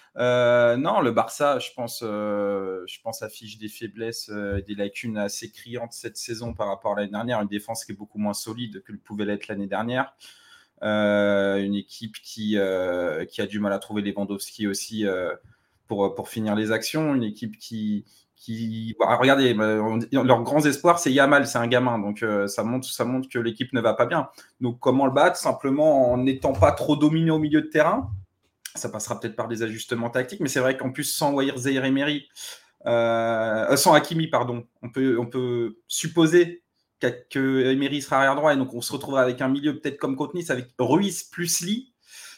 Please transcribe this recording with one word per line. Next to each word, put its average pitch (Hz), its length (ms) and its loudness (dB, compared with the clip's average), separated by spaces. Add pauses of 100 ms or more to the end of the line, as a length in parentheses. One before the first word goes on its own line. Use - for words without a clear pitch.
(180)
Euh, 120 580 4
non, 180 240 0
le 127 100 4
Barça, 127 480 2
je - 160 -10
pense, 117 300 -8
euh, 101 840 -2
je - 160 -16
pense 113 200 -10
affiche 110 360 -14
des 110 100 -10
faiblesses, 113 640 -10
euh, 101 300 -4
des 104 140 -10
lacunes 104 420 -6
assez 104 320 -6
criantes 117 420 -12
cette - 240 -12
saison 117 380 -8
par 104 140 -4
rapport 98 240 -4
à 104 80 -2
l'année 101 100 -4
dernière. 113 320 -2
Une 101 60 -2
défense 104 360 -8
qui - 60 -14
est 101 60 -12
beaucoup 104 220 -14
moins 104 160 -2
solide 110 500 -10
que - 80 -18
le 101 60 -12
pouvait 104 260 -8
l'être 104 240 -4
l'année 101 180 -6
dernière. 117 480 -4 (680)
Euh, 101 800 2
une 101 120 -2
équipe 107 480 -10
qui, 107 340 -4
euh, 90 720 0
qui - 160 -6
a 104 40 -4
du 101 140 -6
mal 101 140 0
à 98 40 -2
trouver 104 220 -6
Lewandowski 101 680 -6
aussi, 104 400 -4
euh, 92 280 -2 (520)
pour, 98 280 0
pour 101 160 -10
finir 107 240 -2
les 107 180 0
actions. 147 420 0
Une 127 80 0
équipe 107 360 -8
qui, 107 480 -4 (280)
qui, 113 640 -8
bah, 117 220 2
regardez, 131 320 6
bah, 107 300 2
on, 110 160 0 (120)
leurs 127 320 6
grands 143 220 2
espoirs, 170 340 4
c'est 139 140 0
Yamal, 139 340 6
c'est 127 120 -2
un 117 80 0
gamin. 123 320 2
Donc, 104 240 -4
euh, 104 240 2
ça 104 180 -2
montre, 123 240 -2
ça - 160 -2
montre 127 240 -2
que - 100 -4
l'équipe 117 360 -4
ne 123 80 0
va 110 100 4
pas 117 140 2
bien. 165 220 0 (340)
Donc, 120 180 -2
comment 135 240 4
le 127 80 2
battre ? 147 240 4
Simplement 139 760 2
en 123 40 0
n'étant 131 380 0
pas 147 180 6
trop 143 240 0
dominé 160 340 4
au 156 80 2
milieu 151 220 2
de 151 80 -4
terrain. 170 420 2 (640)
Ça - 140 -6
passera 107 320 -8
peut-être 110 160 -8
par 113 120 -4
des 113 140 -6
ajustements 113 460 -4
tactiques, 127 320 -4
mais 147 80 -2
c'est 131 120 -2
vrai 131 180 2
qu'en 127 140 -4
plus, 147 120 -6
sans 143 320 0
Zaïre 135 220 0
Zaïre-Emery, 135 680 0 (580)
euh, 113 840 2
euh, 139 80 4
sans 170 160 6
Hakimi, 156 360 4
pardon, 120 360 0 (160)
on 120 100 -12
peut, 131 280 2
on 120 80 -2
peut 120 600 -4
supposer 165 760 2 (380)
qu'a-, 123 100 0
que 135 540 0
Emery 139 360 0
sera 135 180 0
arrière 135 180 4
droit, 147 180 4
et - 20 0
donc 131 160 -2
on 120 80 -8
se - 120 -8
retrouvera 135 300 0
avec 127 180 0
un 135 80 0
milieu 143 320 0
peut-être 143 160 -6
comme 135 180 -4
contre 143 220 -6
Nice, 170 140 -6
avec 123 180 -4 (100)
Ruiz 170 460 2
plus 170 380 -4
Lee. 220 300 -4 (460)